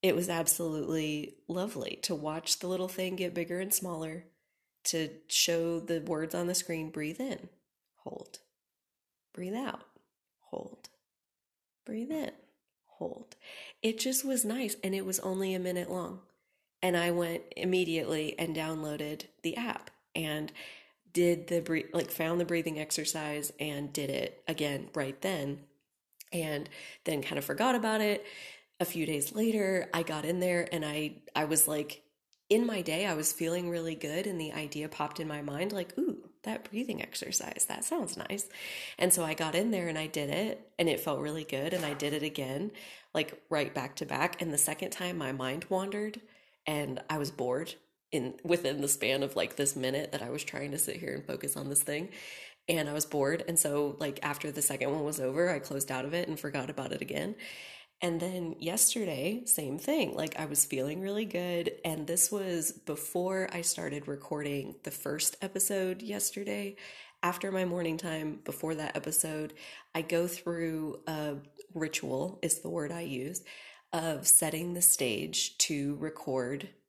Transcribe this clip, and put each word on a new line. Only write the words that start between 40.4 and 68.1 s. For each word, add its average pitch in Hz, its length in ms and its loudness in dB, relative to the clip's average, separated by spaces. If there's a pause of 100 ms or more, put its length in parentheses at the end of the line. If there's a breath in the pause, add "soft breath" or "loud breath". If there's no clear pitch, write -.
and 170 100 6
it 151 120 4
felt 139 220 0
really 151 220 -2
good, 143 300 -2
and 180 100 0
I 147 120 -2
did 143 180 0
it 151 80 0
again, 147 500 -2 (440 loud breath)
like, - 340 0
right 147 240 2
back 135 220 -4
to 160 100 -4
back. 143 340 0
And 165 140 0
the 143 60 4
second 156 320 2
time, 180 260 -2
my 139 140 0
mind 135 380 -2
wandered, 208 520 0 (460 loud breath)
and 147 420 0
I 156 80 2
was 143 140 0
bored 127 420 0 (380)
in, 139 320 0
within 160 380 2
the 139 60 2
span 135 360 4
of, 139 120 -2
like, - 200 2
this 139 200 2
minute 135 360 0
that 147 100 -2
I 117 80 -6
was 143 140 -4
trying - 260 -4
to 143 80 -4
sit - 200 0
here 147 180 -4
and 143 100 -8
focus 139 320 -4
on 139 120 -4
this 143 120 4
thing, 151 280 0 (580 loud breath)
and 160 200 2
I 147 60 -2
was 151 140 0
bored. 147 400 2
And 165 100 2
so, 147 420 2
like, 143 220 -2
after 147 300 -2
the 147 100 -2
second 139 300 2
one 151 120 0
was 147 160 -2
over, 143 300 2
I 160 80 2
closed 139 340 -4
out 131 140 -2
of 143 80 -2
it 175 140 0
and 156 120 -4
forgot 139 300 -2
about 139 220 -4
it - 100 -2
again. - 340 -2 (640 loud breath)
And 170 180 2
then 175 400 -2
yesterday, 185 880 2
same 143 340 0
thing. 277 360 2
Like, 156 220 -2
I 156 80 -2
was 143 200 4
feeling 139 340 -2
really 202 240 -2
good, 175 480 0 (140)
and 156 200 -2
this 170 240 4
was 185 440 0
before 180 800 -2
I 175 80 -4
started 147 480 -2
recording 143 720 -4
the - 80 -6
first - 500 -2
episode 190 600 0
yesterday. 202 720 -2 (480 loud breath)
After 180 300 0
my 190 100 2
morning 170 320 0
time, 160 480 -4